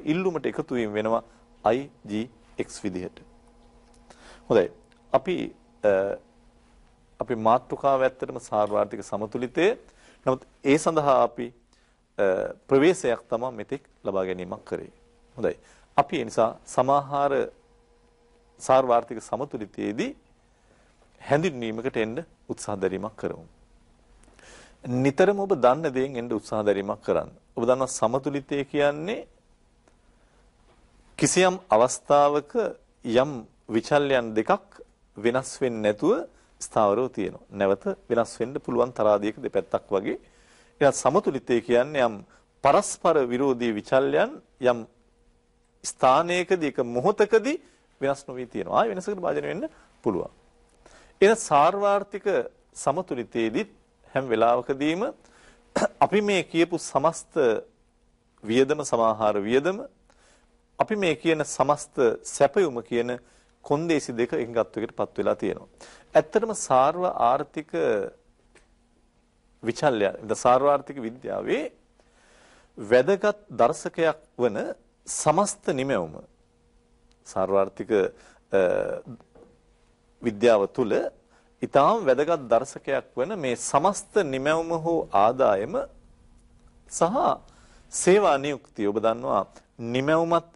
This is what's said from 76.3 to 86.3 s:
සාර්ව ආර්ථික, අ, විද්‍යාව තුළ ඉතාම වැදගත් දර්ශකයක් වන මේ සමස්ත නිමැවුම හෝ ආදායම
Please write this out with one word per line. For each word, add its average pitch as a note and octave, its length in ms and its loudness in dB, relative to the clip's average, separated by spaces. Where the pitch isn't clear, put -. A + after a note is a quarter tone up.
සාර්ව F#2+ 280 -2
ආර්ථික, G2 360 -2
අ, G2 80 4
විද්‍යාව A2 460 4
තුළ A2+ 260 -2
ඉතාම F3 420 2
වැදගත් D3 440 2
දර්ශකයක් B2 640 -2
වන C3+ 220 -4
මේ C3+ 220 -4
සමස්ත F#3+ 640 0
නිමැවුම D3+ 560 -2
හෝ D#3+ 320 -2
ආදායම A2+ 640 2